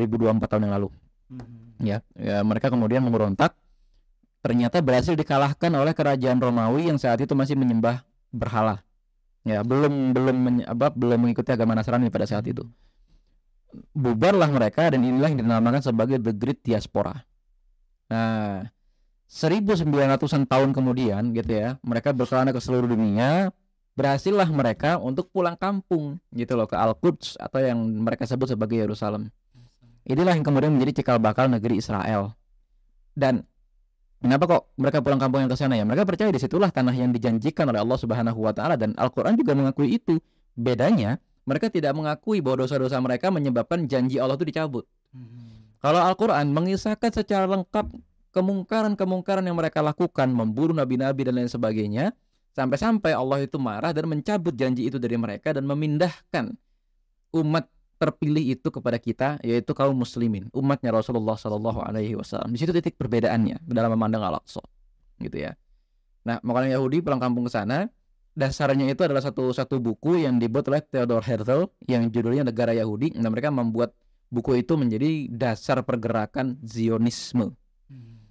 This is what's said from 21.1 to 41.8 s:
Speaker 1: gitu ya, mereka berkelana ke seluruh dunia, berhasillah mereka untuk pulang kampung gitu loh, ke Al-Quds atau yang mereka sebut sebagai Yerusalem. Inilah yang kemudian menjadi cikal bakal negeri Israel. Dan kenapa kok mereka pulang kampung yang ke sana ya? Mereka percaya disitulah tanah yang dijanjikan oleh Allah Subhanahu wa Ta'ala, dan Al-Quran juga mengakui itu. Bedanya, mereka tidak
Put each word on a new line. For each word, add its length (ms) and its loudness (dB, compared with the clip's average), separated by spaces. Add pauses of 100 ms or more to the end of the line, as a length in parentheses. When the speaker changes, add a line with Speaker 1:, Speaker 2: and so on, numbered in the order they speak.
Speaker 1:
gitu 240 -2
ya, 240 -4
mereka 320 -2
berkelana 400 0
ke 80 -4
seluruh 320 0
dunia, 560 2 (480)
berhasillah 560 2
mereka 480 0
untuk 320 -4
pulang 240 0
kampung 640 -4 (160)
gitu 160 -4
loh, 160 2
ke 80 -4
Al-Quds 640 0
atau 240 -2
yang 160 0
mereka 480 -2
sebut 240 -2
sebagai 240 -2
Yerusalem. 560 -2 (720)
Inilah 320 2
yang 80 0
kemudian 320 4
menjadi 240 2
cikal 160 2
bakal 320 4
negeri 320 0
Israel. 560 -2 (800)
Dan 240 2 (800)
kenapa 240 2
kok 180 4 (140)
mereka 240 0
pulang 160 2
kampung 240 0
yang 80 2
ke 80 -2
sana 240 0
ya? 80 0
Mereka 160 2
percaya 240 0
disitulah 400 2
tanah 240 0
yang 240 0
dijanjikan 560 0
oleh 80 0
Allah 160 0
Subhanahu 400 -2
wa 160 0
Ta'ala, 240 -2
dan 240 0
Al-Quran 400 0
juga 160 2
mengakui 400 2
itu. 240 0 (320)
Bedanya, 640 2 (320)
mereka 240 -2
tidak 240 0